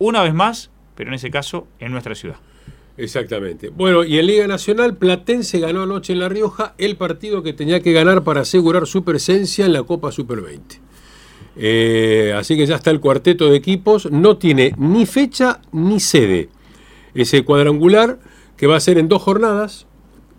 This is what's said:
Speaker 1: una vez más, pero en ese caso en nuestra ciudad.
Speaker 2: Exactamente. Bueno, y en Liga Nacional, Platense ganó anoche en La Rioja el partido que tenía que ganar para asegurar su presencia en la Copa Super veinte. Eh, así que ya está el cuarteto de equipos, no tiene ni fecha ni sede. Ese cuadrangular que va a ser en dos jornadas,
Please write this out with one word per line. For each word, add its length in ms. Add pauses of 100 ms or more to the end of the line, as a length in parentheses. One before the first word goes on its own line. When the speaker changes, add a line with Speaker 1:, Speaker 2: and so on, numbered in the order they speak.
Speaker 1:
una 240
vez 100
más, 380 (240)
pero 140
en 40
ese 160
caso 380 (100)
en 140
nuestra 220
ciudad. 240 (580)
Speaker 2:
Exactamente. 720
Bueno, 360
y 140
en 80
Liga 200
Nacional, 500
Platense 640
ganó 220
anoche 300
en 80
La 80
Rioja 500
el 180
partido 460
que 100
tenía 280
que 120
ganar 320
para 180
asegurar 440
su 180
presencia 640
en 60
la 100
Copa 300
Super 280
veinte. 400 (800)
Eh, 800
así 200
que 100
ya 80
está 160
el 100
cuarteto 500
de 60
equipos, 540
no 260
tiene 400
ni 300
fecha 540 (120)
ni 280
sede. 500 (640)
Ese 300
cuadrangular 720 (380)
que 100
va 100
a 40
ser 180
en 100
dos 140
jornadas, 640 (520)